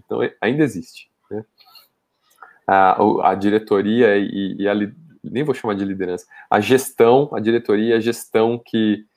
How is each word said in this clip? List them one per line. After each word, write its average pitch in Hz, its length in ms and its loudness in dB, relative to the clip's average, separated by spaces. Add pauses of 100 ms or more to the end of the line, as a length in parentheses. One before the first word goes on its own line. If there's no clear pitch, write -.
Então, 117 200 -4
é, - 180 -6
ainda 139 220 0
existe, 101 480 -8 (180)
né? 107 160 -10 (1200)
A, 95 360 4
o, 107 180 2
a 92 140 2
diretoria 104 840 0
e, 98 400 -6
e 98 100 -4
a 101 60 0
li-, 104 220 -4 (280)
nem 127 200 -6
vou 143 100 -2
chamar 107 220 -4
de 98 100 -4
liderança, 95 400 -6 (240)
a 104 100 4
gestão, 127 720 2
a 110 80 -6
diretoria 110 540 0
e - 0 -
a 113 60 2
gestão 113 640 -2
que, 107 420 -2 (120)